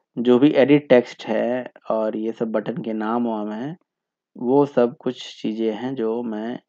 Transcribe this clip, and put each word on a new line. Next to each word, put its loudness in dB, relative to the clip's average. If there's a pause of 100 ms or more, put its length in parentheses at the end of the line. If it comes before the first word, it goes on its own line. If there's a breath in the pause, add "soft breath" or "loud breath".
(160 soft breath)
जो 4
भी 6
edit 4
text 2
है -2 (200)
और -2
ये -6
सब -6
button -4
के -6
नाम -2
वाम -4
हैं, -8 (600)
वो 2
सब 0
कुछ -10
चीज़ें -2
हैं -8
जो -4
मैं, -8 (100)